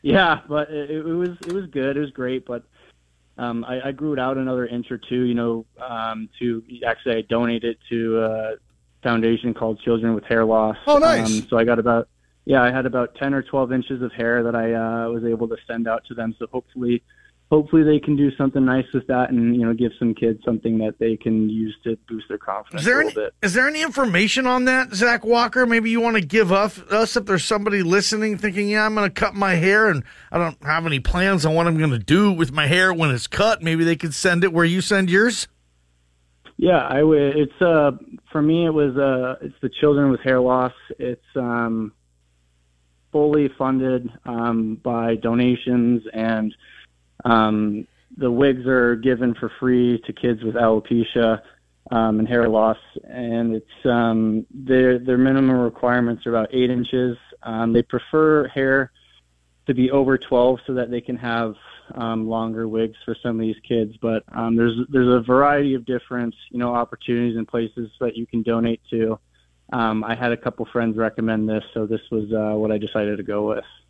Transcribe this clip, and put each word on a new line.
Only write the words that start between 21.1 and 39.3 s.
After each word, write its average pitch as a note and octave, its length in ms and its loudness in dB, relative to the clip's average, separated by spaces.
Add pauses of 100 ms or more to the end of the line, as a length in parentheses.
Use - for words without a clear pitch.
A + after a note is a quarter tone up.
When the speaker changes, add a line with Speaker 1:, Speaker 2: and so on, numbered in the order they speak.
Speaker 1:
can A2 320 0
use A2 340 -4
to A2+ 140 -4 (100)
boost A2 220 -12
their G#2 80 -6
confidence G#2+ 440 -8
Speaker 3:
Is D#3+ 40 -4
there B3+ 160 2
Speaker 1:
a D#4+ 40 0
little B3+ 160 -4
Speaker 3:
any, G3+ 80 -4
Speaker 1:
bit. - 120 -14
Speaker 3:
is F#3+ 120 -2
there B3+ 140 2
any D#4 140 -2
information A#3+ 640 0
on B3+ 200 2
that, B3+ 280 0
Zach A#3 320 0
Walker? A#3+ 400 2
Maybe A3+ 240 0
you A3+ 100 2
wanna A3+ 220 2
give F3 300 2
us, G3 260 2 (140)
us A3 260 0
if G3 80 -2
there's F#3+ 180 0
somebody G3+ 380 0
listening G3+ 560 0
thinking, G3+ 320 -4
"Yeah, G#3+ 160 2
I'm G#3+ 80 0
gonna G3+ 160 0
cut G3 240 -2
my G3 220 0
hair G3 340 4
and C#3+ 140 0 (280)
I E3 60 -4
don't E3+ 260 -4
have D#3+ 220 -2
any C#3+ 140 -2
plans F3+ 460 0
on D#3+ 100 2
what E3+ 120 2
I'm D#3+ 100 2
gonna D3+ 200 2
do F#3 340 4
with D#3+ 200 0
my D3 160 0
hair F3+ 260 4
when D#3+ 180 0
it's A#2+ 160 -4
cut." G3+ 360 0
Maybe E3 200 0
they E3 120 2
could D#3+ 180 -6
send F3 300 2
it F3+ 100 2
where E3+ 120 4
you F3 160 0
send F#3+ 280 2
yours? G#3 380 2 (1120)
Speaker 1:
Yeah, E3+ 240 2
I C#3 180 -2
would. D3 340 2
It's, D3 240 -2
uh, D#3 300 4 (420)
for D#3 80 -2
me, E3 240 2
it D#3+ 80 0
was, C#3+ 240 0
uh, C3 440 -2